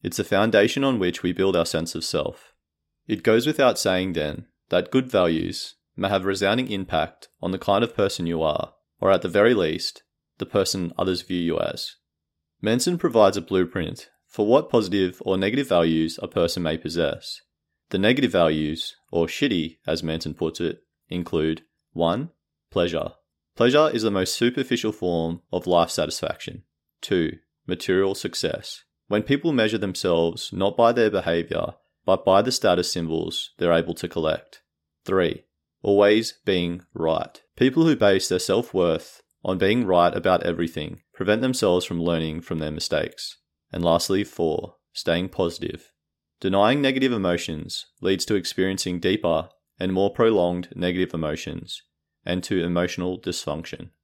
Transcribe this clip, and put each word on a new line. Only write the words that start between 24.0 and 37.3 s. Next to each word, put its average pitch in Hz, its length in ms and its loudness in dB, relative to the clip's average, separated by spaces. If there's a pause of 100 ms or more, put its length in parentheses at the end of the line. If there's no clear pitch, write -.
the 110 100 0
most 95 240 -2
superficial 123 560 0
form 85 500 -4 (100)
of 87 140 -4
life 87 240 4
satisfaction. - 720 -6 (380)
Two, 87 380 0 (280)
material 95 480 0
success. - 680 -6 (240)
When 104 160 0
people 143 280 0
measure 110 260 2
themselves 87 720 0
not 95 240 -2
by 117 160 6
their 113 180 2
behavior, 85 640 -2 (320)
but 95 180 2
by 98 180 6
the 123 100 0
status 90 400 2
symbols 82 640 -4
they're 85 140 2
able 82 220 0
to - 140 -8
collect. - 540 -4 (420)
Three, 92 400 0 (380)
always 104 520 4 (100)
being 87 400 -2 (100)
right. 80 480 -4 (140)